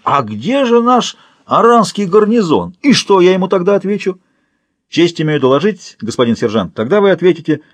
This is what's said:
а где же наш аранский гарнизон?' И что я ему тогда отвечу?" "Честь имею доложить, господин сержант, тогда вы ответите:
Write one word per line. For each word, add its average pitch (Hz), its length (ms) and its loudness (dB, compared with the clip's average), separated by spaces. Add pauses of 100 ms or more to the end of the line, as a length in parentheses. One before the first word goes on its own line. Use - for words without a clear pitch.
а - 180 0
где 131 440 -4
же 233 160 2
наш 240 360 0 (280)
аранский 208 600 2
гарнизон?' 180 760 0
И 277 120 2
что 190 280 2
я 185 120 4
ему 185 140 -2
тогда 196 280 0
отвечу?" 190 440 -4 (680)
"Честь 170 320 0
имею 151 180 -2
доложить, 147 640 -2
господин 117 340 -2
сержант, 107 400 -4
тогда 139 260 -2
вы 196 100 2
ответите: 160 500 -2 (120)